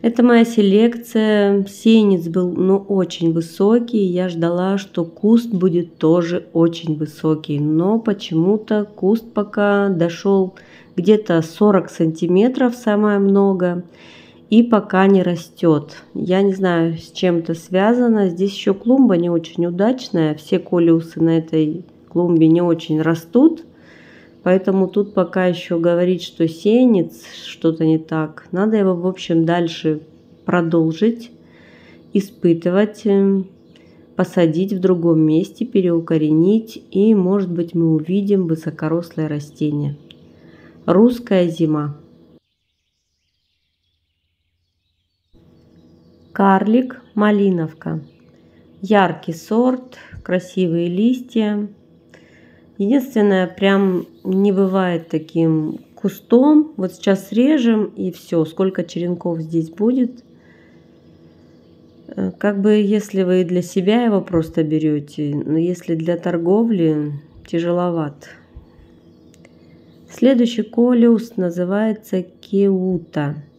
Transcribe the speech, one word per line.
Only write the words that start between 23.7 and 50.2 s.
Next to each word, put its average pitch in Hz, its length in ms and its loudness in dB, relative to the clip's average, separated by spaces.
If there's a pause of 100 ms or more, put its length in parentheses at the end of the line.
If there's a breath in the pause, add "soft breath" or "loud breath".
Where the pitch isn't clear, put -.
Поэтому 190 400 2
тут 202 260 -2
пока 180 340 0
ещё 175 300 -4
говорить, 175 460 0
что - 240 -4
сеянец, 208 760 2 (240)
что-то 165 380 -4
не 160 140 2
так. 156 560 -6
Надо 214 240 0
его, 190 180 2
в 170 100 -6
общем, 175 380 -2
дальше 165 560 -2 (460)
продолжить, 170 840 0 (840 loud breath)
испытывать, 185 920 -2
эм, 196 440 2 (640 soft breath)
посадить 175 560 0
в 196 80 -4
другом 170 400 2
месте, 156 460 0
переукоренить, 170 1160 0 (100)
и, 208 220 4
может 190 380 0
быть, 170 240 -6
мы 165 180 2
увидим 190 540 0
высокорослое 160 800 -4
растение. 147 680 -6 (880 loud breath)
Русская 196 640 2
зима. 156 480 -4 (4000)
Карлик, 196 680 0 (140)
малиновка. 190 840 -2 (840 soft breath)
Яркий 185 520 0
сорт, 247 640 -4 (260 loud breath)